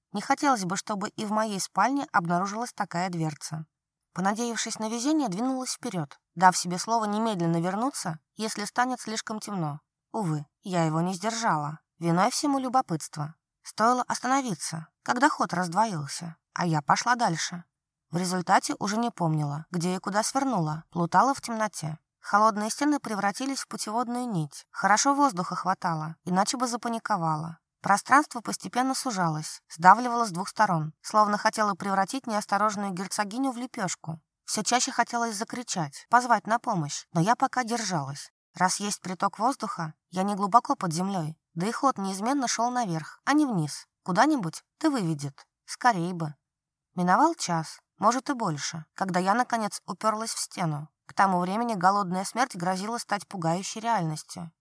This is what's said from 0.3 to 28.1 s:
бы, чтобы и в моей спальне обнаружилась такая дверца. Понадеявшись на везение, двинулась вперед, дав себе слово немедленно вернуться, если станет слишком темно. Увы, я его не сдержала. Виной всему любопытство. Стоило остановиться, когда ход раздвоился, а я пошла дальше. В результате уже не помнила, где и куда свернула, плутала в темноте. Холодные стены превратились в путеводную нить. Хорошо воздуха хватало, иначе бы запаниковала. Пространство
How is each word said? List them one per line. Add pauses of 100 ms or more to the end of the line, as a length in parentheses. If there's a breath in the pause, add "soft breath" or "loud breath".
бы,
чтобы
и
в
моей
спальне
обнаружилась
такая
дверца. (480)
Понадеявшись
на
везение,
двинулась
вперед, (160)
дав
себе
слово
немедленно
вернуться, (160)
если
станет
слишком
темно. (320)
Увы, (200)
я
его
не
сдержала. (220)
Виной
всему
любопытство. (260)
Стоило
остановиться, (160)
когда
ход
раздвоился, (180)
а
я
пошла
дальше. (480)
В
результате
уже
не
помнила,
где
и
куда
свернула,
плутала
в
темноте. (240)
Холодные
стены
превратились
в
путеводную
нить.
Хорошо
воздуха
хватало,
иначе
бы
запаниковала. (240)
Пространство